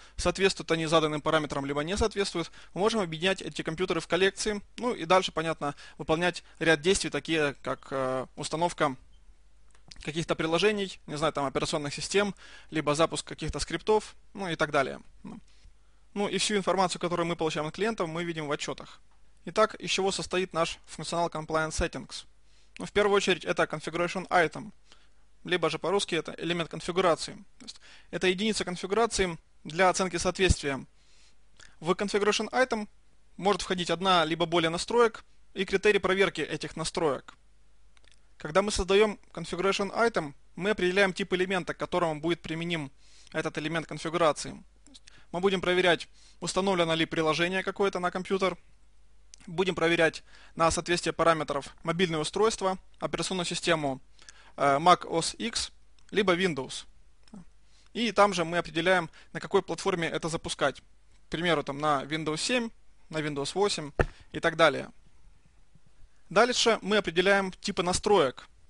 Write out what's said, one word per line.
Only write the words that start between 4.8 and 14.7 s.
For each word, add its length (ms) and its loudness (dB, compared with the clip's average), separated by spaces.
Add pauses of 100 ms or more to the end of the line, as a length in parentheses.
и 100 -8
дальше, 260 4
понятно, 440 -4 (240)
выполнять 440 0 (140)
ряд 240 4
действий, 300 2
такие 500 -2
как, 300 -8
э, 340 -2 (100)
установка 600 0 (1080)
каких-то 320 -4
приложений, 720 0
не 120 -8
знаю, 160 0
там, 120 -2
операционных 480 -2
систем, 400 0 (380)
либо 240 0
запуск 320 0
каких-то 320 -8
скриптов, 560 0 (180)
ну 160 -8
и 60 -2
так 160 0